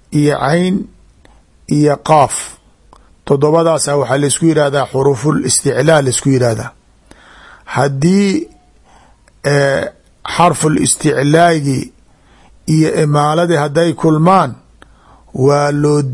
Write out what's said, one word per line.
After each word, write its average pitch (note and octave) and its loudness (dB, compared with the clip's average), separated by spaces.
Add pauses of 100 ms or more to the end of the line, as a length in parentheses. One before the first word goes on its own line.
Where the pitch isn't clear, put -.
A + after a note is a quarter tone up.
(140)
iyo D3 2
cayn D#3 0 (920)
iyo D3 2
qaaf. D3 2 (960)
Toddobadaasa D3+ 0
waxaa C3 -2
la C#3+ 0
isku C#3+ -2
yidhaahdaa C#3+ 0
xuruuful C#3 -2
isticlaa C#3 0
la C3+ -2
isku - -2
yidhaahdaa. A#2+ 0 (960)
Haddii, D3+ 0 (1120)
eh, C#3 0 (420)
xarful D#3+ 0
isticlaagii C#3+ 0 (840)
iyo D#3 2 (120)
imaaladii D3+ 0
hadday D3+ 0
kulmaan, D#3+ 2 (840)
waa C#3+ 0
loo D3 0 (120)